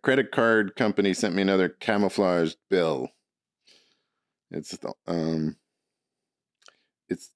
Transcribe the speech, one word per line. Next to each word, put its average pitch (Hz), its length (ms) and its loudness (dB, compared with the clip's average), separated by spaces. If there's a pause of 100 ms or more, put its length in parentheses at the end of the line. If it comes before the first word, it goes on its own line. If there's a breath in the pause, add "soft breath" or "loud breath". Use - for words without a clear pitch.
credit 131 300 2
card 110 440 2
company 101 380 0
sent 90 220 -2
me 98 80 0
another 95 260 2
camouflaged 92 880 0 (140)
bill. 80 380 0 (1400 soft breath)
It's - 260 -12
the, - 180 -12 (120)
um, 80 520 -4 (1500 soft breath)
it's - 280 -10